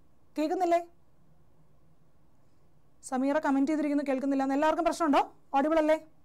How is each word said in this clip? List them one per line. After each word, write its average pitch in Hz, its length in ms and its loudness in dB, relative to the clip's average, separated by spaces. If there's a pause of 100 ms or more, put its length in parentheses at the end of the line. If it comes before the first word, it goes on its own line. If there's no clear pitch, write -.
(380)
കേൾക്കുന്നില്ലേ? 339 460 0 (2250)
സമീറ 269 360 0
കമന്റ് 277 280 0
ചെയ്തിരിക്കുന്നു 294 360 0
കേൾക്കുന്നില്ല 269 380 -2
എന്ന്. 269 120 -2
എല്ലാവർക്കും 311 300 0
പ്രശ്നമുണ്ടോ? 320 320 2 (380)
ഓഡിബിൾ 311 240 2
അല്ലേ? 311 140 2 (300)